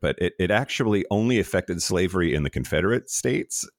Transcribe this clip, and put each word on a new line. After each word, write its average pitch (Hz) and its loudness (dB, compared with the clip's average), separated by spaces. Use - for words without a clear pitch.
But - 0
it, 90 0
it 90 0
actually 104 0
only 113 2
affected 90 -2
slavery 90 2
in 76 2
the 71 -2
Confederate 82 0
States. - -4